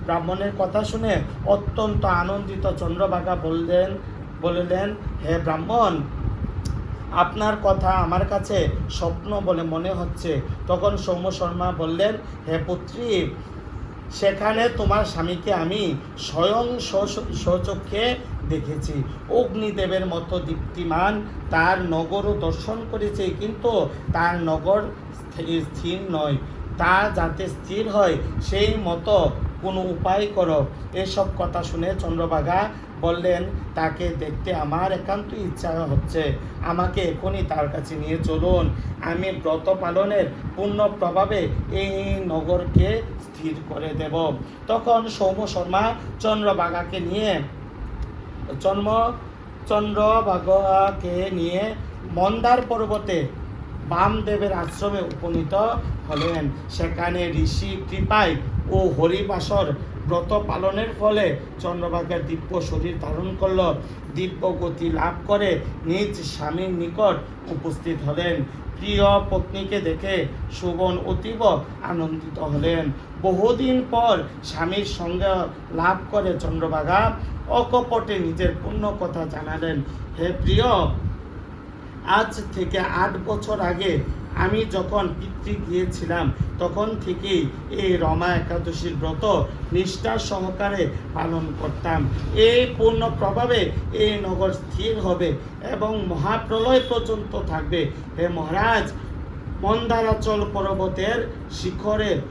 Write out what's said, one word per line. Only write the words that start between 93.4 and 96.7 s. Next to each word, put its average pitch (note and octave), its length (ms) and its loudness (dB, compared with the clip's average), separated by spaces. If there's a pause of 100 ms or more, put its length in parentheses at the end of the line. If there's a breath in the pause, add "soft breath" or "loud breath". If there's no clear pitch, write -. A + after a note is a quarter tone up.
এই G#3+ 280 2
নগর F#3+ 320 0
স্থির A3 480 -2
হবে F3+ 320 2 (380 loud breath)
এবং G#3+ 360 -2
মহাপ্রলয় A3 800 4